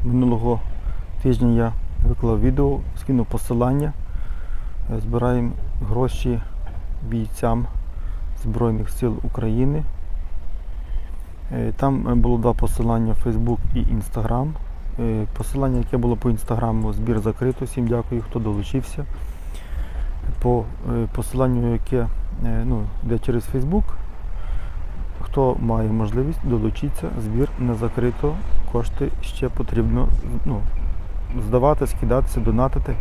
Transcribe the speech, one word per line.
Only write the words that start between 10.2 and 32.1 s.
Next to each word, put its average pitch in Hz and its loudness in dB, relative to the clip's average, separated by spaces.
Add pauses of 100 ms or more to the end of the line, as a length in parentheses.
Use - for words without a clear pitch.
Е, 117 -2
там, 135 2
е, 120 2
було 120 6
два 117 4
посилання: 113 2 (100)
Facebook 117 2 (160)
і 123 4
Instagram. 117 0 (520)
Е, 110 0 (120)
посилання, 131 0
яке 123 0
було 120 2
по 123 0
Instagram – 113 0
збір 107 0
закрито. 123 -2
Всім 120 -2
дякую, 117 -2
хто - -6
долучився. 107 -4 (1400)
По, 123 2 (260)
е, 117 -2
посиланню, 120 0
яке, 117 0 (380)
е, 113 2
ну, 117 0 (200)
йде 120 0
через 120 0 (120)
Facebook, 151 2 (1400)
хто 135 0
має 113 0
можливість, 113 0
долучитися, 123 0 (140)
збір 113 0 (100)
не 120 0
закрито, 120 0 (360)
кошти 123 0 (120)
ще - -4
потрібно, 120 2 (380)
ну, 110 2 (880)
здавати, 135 2
скидатися, 123 0